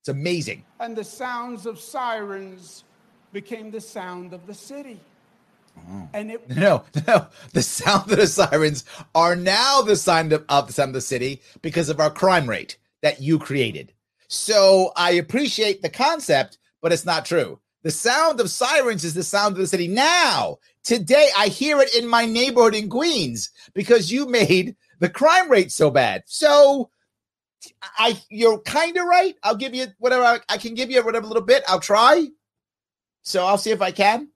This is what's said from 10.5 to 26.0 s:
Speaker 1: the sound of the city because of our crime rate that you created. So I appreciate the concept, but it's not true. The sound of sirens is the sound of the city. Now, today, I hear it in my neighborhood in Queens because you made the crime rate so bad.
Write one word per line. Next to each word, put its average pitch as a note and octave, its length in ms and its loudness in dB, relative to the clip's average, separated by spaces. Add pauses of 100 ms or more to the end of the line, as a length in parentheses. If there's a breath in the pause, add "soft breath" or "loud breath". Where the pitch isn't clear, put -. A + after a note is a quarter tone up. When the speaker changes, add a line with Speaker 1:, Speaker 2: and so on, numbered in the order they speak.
Speaker 1:
the - 60 -16
sound C#3 160 -2
of B2+ 40 -12
the B2+ 80 -6
city C3 400 -6 (200 soft breath)
because D#3+ 280 -4
of D3+ 100 -4
our D3+ 100 2
crime E3+ 400 2
rate F#2+ 280 -8 (240)
that D3+ 200 0
you D3+ 180 0
created. A#2+ 520 -6 (380)
So G3 680 4
I F3 160 0
appreciate G3+ 720 -2
the E3+ 80 -6
concept, B3+ 680 -2 (240)
but E3 120 0
it's D#3+ 120 -2
not D#3+ 200 -4
true. B2+ 340 -4 (240)
The D#3 80 -4
sound C4+ 480 0
of G#3+ 100 -2
sirens B3 540 -2
is E3 100 -6
the F3+ 100 -6
sound G3+ 300 -2
of F3+ 60 -8
the F#3+ 80 -2
city. F3 200 -2
Now, A3+ 680 0 (260)
today, A#3+ 540 4
I G#3 100 2
hear C#4+ 320 -2
it C4+ 160 4
in A#3 120 0
my A#3 180 2
neighborhood A#3 500 2
in G#3+ 140 -6
Queens A3 600 -4 (240 soft breath)
because G3 380 2
you C4+ 160 -2
made F#3+ 480 0 (240)
the E3+ 100 0
crime E4 400 2
rate F#3+ 220 2
so D3+ 200 2
bad. A#2 340 0